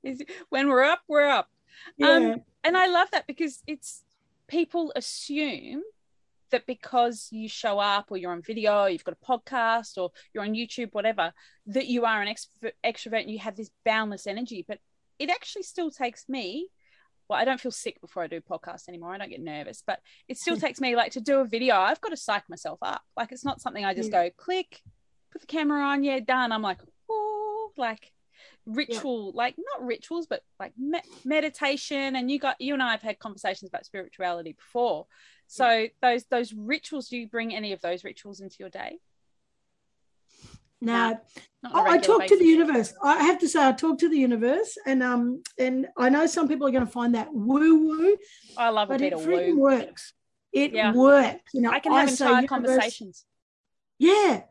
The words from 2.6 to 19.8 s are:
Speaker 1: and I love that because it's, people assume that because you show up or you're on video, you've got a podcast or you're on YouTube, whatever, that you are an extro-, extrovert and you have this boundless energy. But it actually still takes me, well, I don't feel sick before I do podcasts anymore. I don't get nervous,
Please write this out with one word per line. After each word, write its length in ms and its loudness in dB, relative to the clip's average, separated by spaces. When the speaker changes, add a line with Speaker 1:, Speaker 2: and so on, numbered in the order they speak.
Speaker 1:
and 120 2
I 100 6
love 260 2
that 140 -2
because 400 -8
it's, 360 -14
people 480 -2
assume 880 -6
that 140 -2
because 680 -2
you 160 -10
show 320 -4
up 300 0
or 60 -8
you're 160 -6
on 100 -8
video, 440 0
you've 180 -2
got 160 -8
a 60 -20
podcast 720 -2
or 140 -6
you're 120 -8
on 100 -4
YouTube, 380 -8
whatever, 400 -2
that 200 -2
you 200 -2
are 160 0
an 60 -4
extro-, 440 -12
extrovert 380 -4
and 80 -10
you 100 -10
have 160 -10
this 140 -14
boundless 420 -2
energy. 400 -10
But 120 -12
it 120 -6
actually 340 -6
still 260 -6
takes 380 -10
me, 400 -8
well, 100 -2
I 60 0
don't 160 -2
feel 120 -8
sick 280 -12
before 220 -12
I 60 -6
do 120 -10
podcasts 480 -14
anymore. 260 -16
I 40 -14
don't 120 -12
get 120 -16
nervous, 440 -14